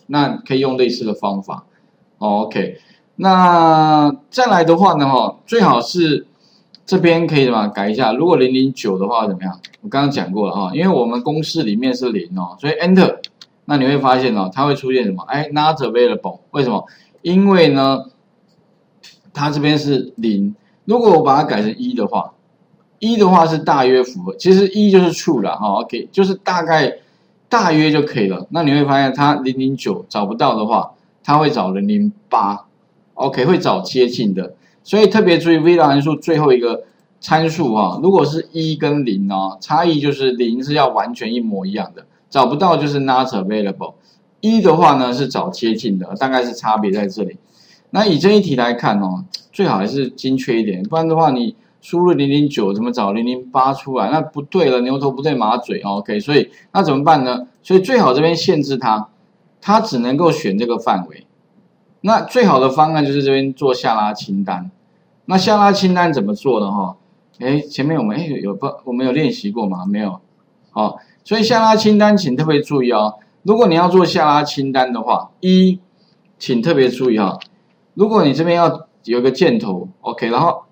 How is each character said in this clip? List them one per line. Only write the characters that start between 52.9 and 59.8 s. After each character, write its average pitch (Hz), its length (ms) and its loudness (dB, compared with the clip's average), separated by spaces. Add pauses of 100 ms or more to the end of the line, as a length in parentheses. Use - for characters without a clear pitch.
找 202 220 -2
零 208 140 -2
零 127 240 -6
八 135 240 0
出 135 240 -8
来？ 104 120 -2
那 156 120 -2
不 147 180 -10
对 147 300 0
了， 123 100 0
牛 131 180 -2
头 139 140 -2
不 127 80 -10
对 120 140 -2
马 117 240 -2
嘴， 98 240 -8
OK， 101 360 -6
所 143 160 -4
以 135 140 4 (240)
那 190 100 0
怎 151 140 0
么 139 80 -2
办 156 200 4
呢？ 127 220 -4 (160)
所 190 140 2
以 185 40 6
最 247 180 0
好 170 160 4
这 196 80 2
边 240 120 2
限 160 280 0
制 135 160 -4
它， 110 300 -2 (520)
它 214 200 2